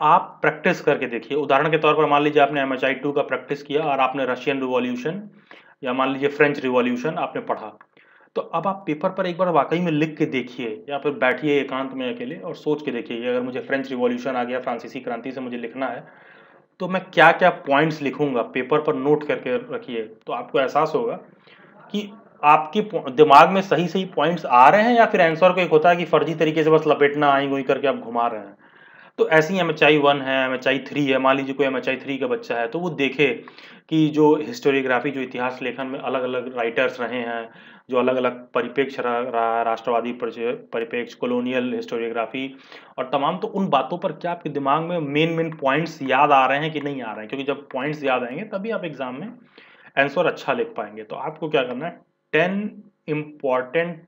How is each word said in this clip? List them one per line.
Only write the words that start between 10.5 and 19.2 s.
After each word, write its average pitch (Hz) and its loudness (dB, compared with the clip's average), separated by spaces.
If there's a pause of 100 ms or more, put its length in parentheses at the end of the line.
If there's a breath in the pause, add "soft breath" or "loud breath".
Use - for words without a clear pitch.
या 143 -4
फिर 147 -2
बैठिए 131 2
एकांत 131 -6
में 127 -6
अकेले 123 -10
और 185 -10
सोच 151 -4
के 139 -6
देखिए 117 -6
कि 123 -4
अगर 123 0
मुझे 127 -6
French 135 -4
Revolution 123 -2
आ 123 0
गया, 127 -4
Francisi 123 -8
Cranti 123 -8
से 131 -8
मुझे 120 -8
लिखना 120 -6
है, 127 -10 (720 loud breath)
तो 185 -6
मैं 180 -2
क्या-क्या 165 6 (160)
points 147 2
लिखूंगा, 135 -2
Paper 131 -2
पर 151 -2
note 147 0